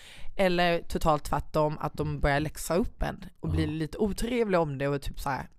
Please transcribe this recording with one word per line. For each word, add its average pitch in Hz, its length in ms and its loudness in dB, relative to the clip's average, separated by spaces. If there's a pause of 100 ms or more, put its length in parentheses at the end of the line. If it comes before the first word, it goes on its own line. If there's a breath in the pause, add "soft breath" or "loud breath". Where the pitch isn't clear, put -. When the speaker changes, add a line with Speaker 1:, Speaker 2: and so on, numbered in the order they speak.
(360 loud breath)
Speaker 1:
eller 175 460 4
totalt 160 420 2
tvärtom, 151 560 0
att 151 140 -4
de 147 260 -4
börjar 143 200 4
läxa - 360 -4
upp - 260 0
en - 220 -6 (160)
och 165 100 -4
blir 160 160 2
Speaker 2:
Ja. 151 60 -4
Speaker 1:
lite 160 260 -6
otrevliga 202 640 2
om 147 180 -2
det 139 100 0
och 143 140 -2
typ - 180 -6
så 139 100 -4
här, 135 180 -4 (100)